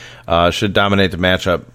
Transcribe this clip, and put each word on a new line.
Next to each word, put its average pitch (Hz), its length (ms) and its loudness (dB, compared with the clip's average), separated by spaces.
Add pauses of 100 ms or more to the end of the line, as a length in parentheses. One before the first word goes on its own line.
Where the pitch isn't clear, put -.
(280)
Uh, 85 240 2
should 98 220 -2
dominate 101 360 2
the 90 80 -10
matchup, 90 580 0